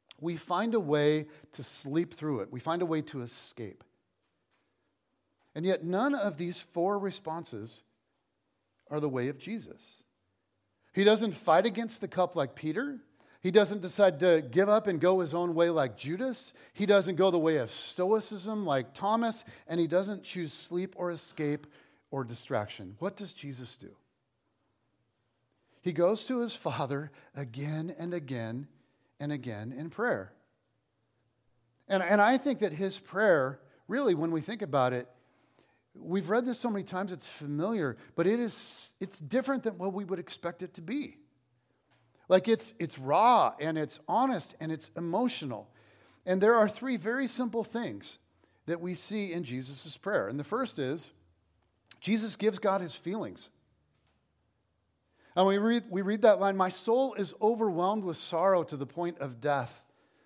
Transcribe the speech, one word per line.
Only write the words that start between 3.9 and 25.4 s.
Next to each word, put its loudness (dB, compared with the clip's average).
And -4
yet 2
none 0
of -2
these -6
four 0
responses -8
are -4
the 0
way 0
of -6
Jesus. -12
He 2
doesn't 6
fight 4
against -4
the -8
cup 0
like 0
Peter. -6
He 0
doesn't 6
decide 4
to 8
give 4
up 4
and 0
go 6
his -2
own 0
way 6
like 0
Judas. -6
He -4
doesn't 4
go 6
the 4
way 4
of -2
stoicism -2
like 0
Thomas. 0
And 0
he 2
doesn't 0
choose -8
sleep -6
or -4
escape -4
or -4
distraction. -6
What -6
does -12
Jesus -12
do? -20